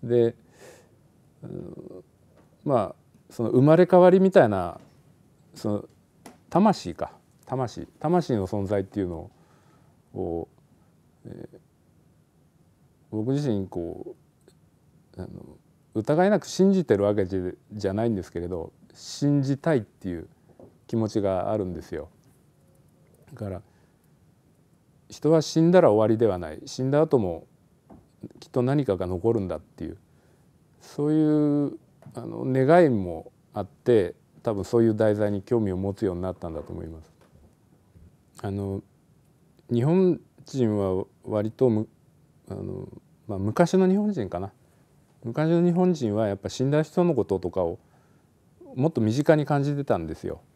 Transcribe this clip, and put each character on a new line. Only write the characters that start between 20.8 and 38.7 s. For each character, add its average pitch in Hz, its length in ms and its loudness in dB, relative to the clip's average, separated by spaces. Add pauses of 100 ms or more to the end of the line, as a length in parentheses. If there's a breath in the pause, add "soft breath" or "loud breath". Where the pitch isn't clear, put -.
気 - 80 -10
持 113 140 0
ち 113 120 -2
が 95 300 -2
あ 107 60 -2
る 104 80 -2
ん 90 100 -8
で 80 80 -12
す - 100 -14
よ。 76 160 -10 (1200)
だ 139 40 -20
か 107 120 -10
ら、 92 140 -10 (1500 soft breath)
人 - 240 -2
は 160 100 4
死 - 180 -2
ん 170 120 4
だ 185 80 8
ら 151 100 6
終 107 80 4
わ 110 80 4
り 110 120 2
で 113 100 4
は 90 100 -2
な 82 140 -8
い、 - 140 -14
死 131 180 -8
ん 131 80 -2
だ 147 100 4
後 156 160 2
も 90 300 -4 (920)
き - 80 -20
っ - 40 -20
と 127 120 0
何 135 220 0
か 101 120 0
が 90 120 -4
残 92 240 0
る 113 80 0
ん 95 80 -4
だ 82 80 -6
っ 78 40 -10
て - 240 -16
い 87 60 -8
う、 - 80 -16 (840 soft breath)
そ - 280 -6
う 156 40 2
い 151 540 2
う、 - 120 -8 (360)
あ 120 60 -12
の、 113 260 -10
願 135 400 6
い 143 40 4
も 90 420 -4 (220)
あ 104 80 -6
っ 95 40 -6
て、 107 480 2 (300)
多 117 80 -2
分 98 120 -4
そ 117 160 2
う 117 40 6
い 113 60 4
う 110 40 2
題 107 220 2
材 104 160 0
に 101 100 -6
興 120 180 0
味 101 120 -2
を 90 60 -4
持 98 160 -4
つ - 100 -6
よ 95 80 0
う 87 40 -6
に 87 60 -6
な 92 100 -6
っ 85 40 -10
た 87 120 -10
ん 82 60 -10
だ 80 80 -10
と - 100 -14
思 85 100 -12
い 85 40 -12
ま 82 160 -16
す。 - 80 -20 (1300)
あ 104 80 -6
の、 98 320 -6 (880)